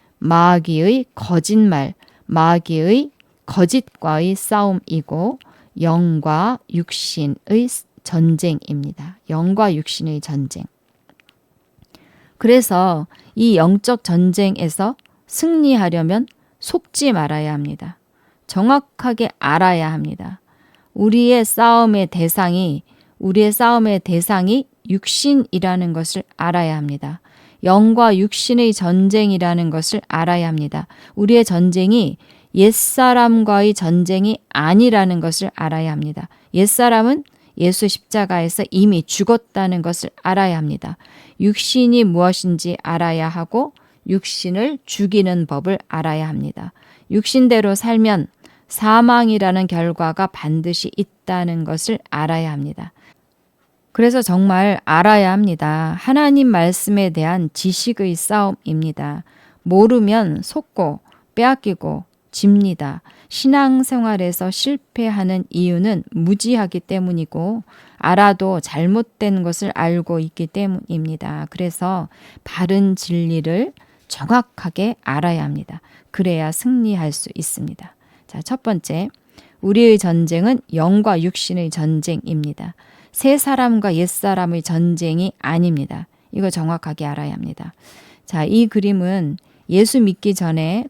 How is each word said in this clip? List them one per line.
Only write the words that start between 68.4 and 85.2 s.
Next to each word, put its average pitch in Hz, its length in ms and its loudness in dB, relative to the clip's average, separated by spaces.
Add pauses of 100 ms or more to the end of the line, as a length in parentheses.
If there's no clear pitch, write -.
잘못된 190 840 -2
것을 170 300 -6
알고 170 460 -2
있기 160 280 -6
때문입니다. 160 1000 -6
그래서 180 600 -6 (340)
바른 190 540 0
진리를 170 720 -2 (380)
정확하게 214 960 -2
알아야 156 400 -2
합니다. 147 360 -8 (320)
그래야 165 400 -2
승리할 208 640 -2
수 - 200 -10
있습니다. - 640 -10 (320)
자, - 140 -14
첫 254 200 -8
번째, 185 480 -4 (520)
우리의 214 360 6
전쟁은 170 600 0 (140)
영과 185 480 2
육신의 180 480 -4
전쟁입니다. 156 1080 -4 (360)
새 269 260 2
사람과 240 580 0
옛 170 120 0
사람의 180 560 -2
전쟁이 170 760 0